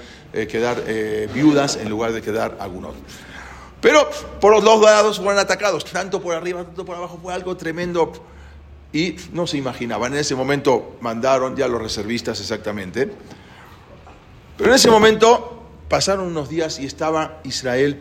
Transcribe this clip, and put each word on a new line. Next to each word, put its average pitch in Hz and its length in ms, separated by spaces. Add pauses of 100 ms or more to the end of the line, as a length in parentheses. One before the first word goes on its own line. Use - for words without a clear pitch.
(340)
eh, 107 120
quedar, 117 300 (100)
eh, 107 460
viudas 143 440
en 110 120
lugar 113 240
de 113 80
quedar 110 400
agunot. 90 340 (840)
Pero 277 300 (320)
por 202 100
los 214 100
dos 220 200
lados 214 340
fueron 202 220
atacados, 190 480
tanto 185 340
por 175 140
arriba, 175 280
tanto 175 220
por 180 120
abajo, 175 260
fue 180 100
algo 180 240
tremendo. 170 560 (800)
Y 165 240 (160)
no 170 140
se 156 100
imaginaban. 120 560
En 143 60
ese 147 160
momento 131 680
mandaron 127 560
ya 135 100
los 120 140
reservistas 110 600
exactamente. 104 680 (1500)
Pero 208 100
en 247 80
ese 254 140
momento 220 760 (220)
pasaron 190 380
unos 151 240
días 160 280
y 139 60
estaba 156 580
Israel 131 580